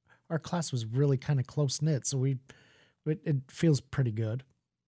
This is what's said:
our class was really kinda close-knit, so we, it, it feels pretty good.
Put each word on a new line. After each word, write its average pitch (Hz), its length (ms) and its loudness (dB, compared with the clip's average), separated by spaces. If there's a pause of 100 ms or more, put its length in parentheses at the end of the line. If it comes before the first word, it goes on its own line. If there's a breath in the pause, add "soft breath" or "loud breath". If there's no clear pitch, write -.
(300 soft breath)
our 165 100 -2
class - 320 -4
was 117 140 -2
really 135 320 2
kinda 135 260 0
close-knit, 147 600 -2
so 139 120 -2
we, 131 200 0 (680 soft breath)
it, 156 200 -2
it 151 120 0 (120)
feels 156 320 4
pretty 127 320 -2
good. 110 300 -2 (460)